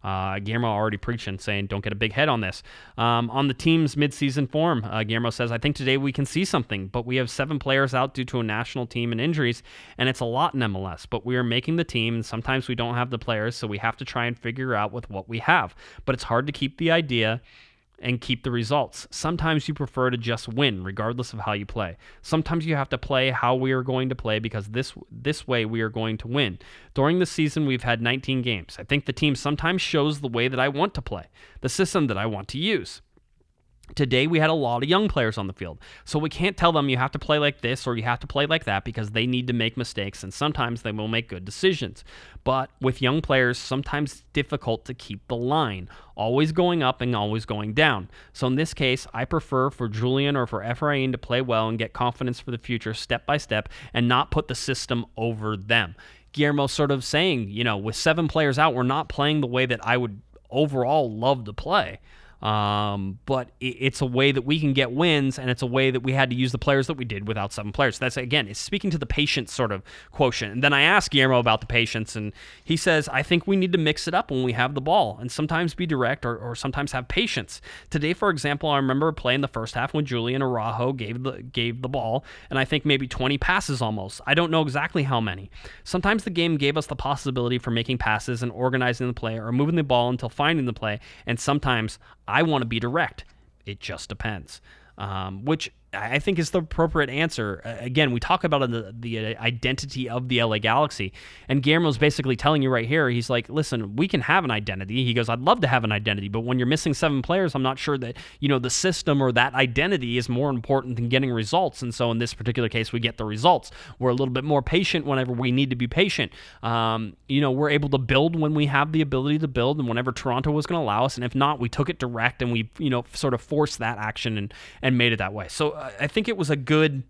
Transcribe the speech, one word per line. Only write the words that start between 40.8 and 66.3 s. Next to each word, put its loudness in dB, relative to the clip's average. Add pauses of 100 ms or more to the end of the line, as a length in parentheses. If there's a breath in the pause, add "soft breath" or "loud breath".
they -4
will -4
make -2
good -10
decisions. -2 (400 loud breath)
But 0 (100)
with 0
young 2
players, 2
sometimes -4
it's -20 (100)
difficult -2
to -10
keep -14
the -4
line, -2 (280 loud breath)
always 2
going 2
up 0
and 0
always -2
going -4
down. 4 (240 loud breath)
So -2
in 2
this -2
case, 0
I -4
prefer 0
for -6
Julian 0
or 0
for -6
Efrain 0
to -4
play 0
well 2
and -2
get -4
confidence -2
for -12
the -4
future -4
step -4
by 2
step -2 (240 loud breath)
and 2
not 2
put 0
the -4
system -4 (100)
over -2
them. 2 (400 loud breath)
Guillermo 2
sort 0
of 0
saying, 0
you -2
know, 2
with -4
seven 2
players 2
out, 4
we're 0
not 0
playing 2
the 0
way 2
that -2
I 4
would -4 (280)
overall 2
love 2
to -8
play. 0 (420 soft breath)
Um, 0
but -2 (100)
it, -6
it's -2
a 0
way 4
that 0
we 2
can 2
get 2
wins, 2
and -4
it's 0
a -2
way 2
that 0
we 0
had 2
to -2